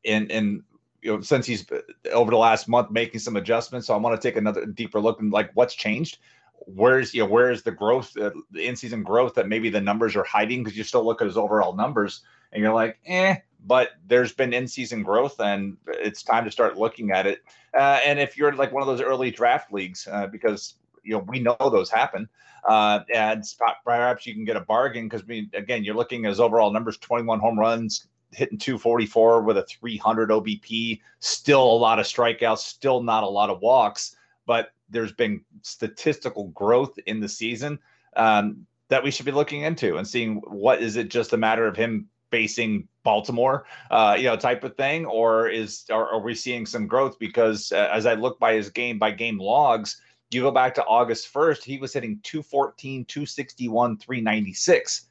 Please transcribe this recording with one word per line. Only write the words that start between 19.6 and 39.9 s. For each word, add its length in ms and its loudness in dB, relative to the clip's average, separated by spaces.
leagues, 360 -8
uh, 180 -4
because, 480 -4
you 80 -10
know, 160 -2
we 120 -6
know 200 2
those 300 2
happen, 400 -2
uh, 320 4
and 320 0
sp-, 380 -2
perhaps 420 0
you 80 -12
can 120 -8
get 100 -2
a 60 -2
bargain 480 -2
'cause, 140 -8
I 20 -20
mean, 280 -10
again, 300 -4
you're 100 -6
looking 320 -4
at 40 0
his 100 -4
overall 320 4
numbers, 260 -4
twenty-one 440 -2
home 180 0
runs, 480 -2
hitting 260 -6
two 200 -6
forty-four 640 4
with 160 2
a 60 0
three 340 -10
hundred 340 0
O 80 4
B 180 -4
P, 440 -6
still 440 2
a 120 6
lot 240 4
of 60 0
strikeouts, 540 0
still 440 -2
not 200 0
a 40 -2
lot 220 2
of 100 -4
walks, 560 2
but 240 0
there's 220 -4
been 300 -2
statistical 840 -6
growth 480 0
in 120 -6
the 80 -6
season, 500 -8
um, 500 2
that 160 2
we 80 -2
should 140 -8
be 80 0
looking 300 0
into 340 -2